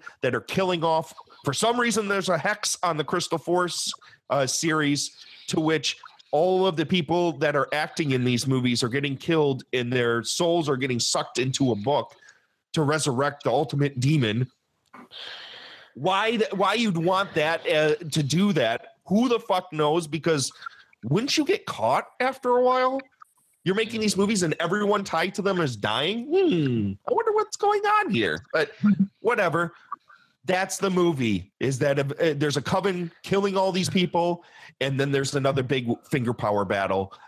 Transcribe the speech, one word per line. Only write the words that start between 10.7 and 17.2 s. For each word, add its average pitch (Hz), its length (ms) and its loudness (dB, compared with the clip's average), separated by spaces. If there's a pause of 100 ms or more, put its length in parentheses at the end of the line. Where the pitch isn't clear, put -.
getting 127 220 -2
sucked - 400 -4
into 131 320 0
a 110 40 2
book 117 380 -2 (580)
to 160 120 0
resurrect 143 600 0
the 135 60 0
ultimate 143 500 0
demon. 127 480 2 (1500)
Why 196 420 0
th-, 208 160 0
why 196 220 2
you'd 220 220 0
want 185 360 0